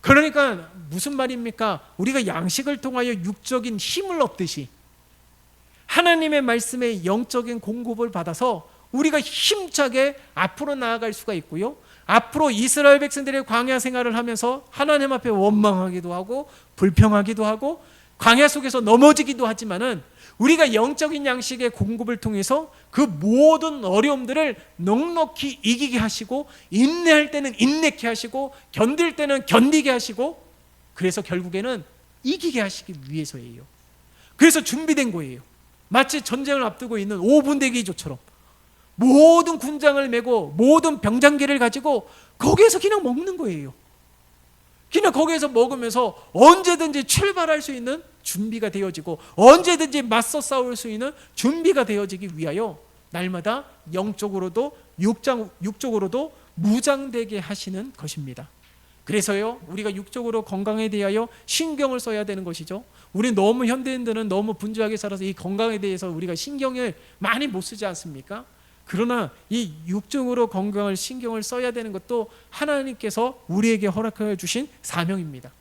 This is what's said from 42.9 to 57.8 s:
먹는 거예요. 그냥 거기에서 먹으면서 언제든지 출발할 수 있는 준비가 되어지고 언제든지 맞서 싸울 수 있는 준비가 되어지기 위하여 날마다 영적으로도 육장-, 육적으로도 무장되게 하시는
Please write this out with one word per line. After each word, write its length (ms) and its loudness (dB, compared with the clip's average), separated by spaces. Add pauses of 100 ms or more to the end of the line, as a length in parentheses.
먹는 340 -4
거예요. 380 -6 (1160)
그냥 200 4
거기에서 360 0
먹으면서 840 0
언제든지 720 6
출발할 580 0
수 100 -10
있는 300 -6 (200)
준비가 460 -6
되어지고 500 -6 (160)
언제든지 680 8
맞서 380 -2
싸울 360 -4
수 120 -12
있는 240 -8 (220)
준비가 500 2
되어지기 520 -6
위하여 420 -6 (320)
날마다 540 -6 (280)
영적으로도 840 -4 (240)
육장-, 500 -2 (120)
육적으로도 720 -4 (220)
무장되게 840 -2
하시는 580 -10